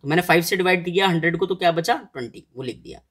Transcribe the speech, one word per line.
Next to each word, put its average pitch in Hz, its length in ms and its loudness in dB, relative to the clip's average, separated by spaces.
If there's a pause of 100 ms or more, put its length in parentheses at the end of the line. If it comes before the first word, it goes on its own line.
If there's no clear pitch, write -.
तो 143 40 -8
मैंने 170 140 2
फ़ाइव 165 200 4
से 196 140 -2
डिवाइड 180 280 2
किया, 185 240 0
हंड्रेड 170 280 0
को, 185 100 0
तो 185 80 -2
क्या 180 180 2
बचा? 170 220 0 (180)
ट्वेंटी, 120 320 -12 (100)
वो 127 80 -12
लिख 123 140 -8
दिया। - 240 -20 (100)